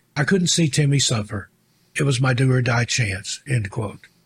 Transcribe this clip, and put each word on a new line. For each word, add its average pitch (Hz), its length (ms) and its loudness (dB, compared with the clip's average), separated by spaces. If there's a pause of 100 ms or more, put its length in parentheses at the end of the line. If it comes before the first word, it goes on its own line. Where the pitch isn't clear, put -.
(180)
"I 147 60 0
couldn't 180 240 2
see 165 220 2
Timmy 143 280 2
suffer. 107 540 -2 (420)
It - 80 -4
was 135 180 0
my 127 140 2
do-or-die 123 520 2
chance," - 600 -4
end 113 220 -2
quote. 101 380 -8 (180)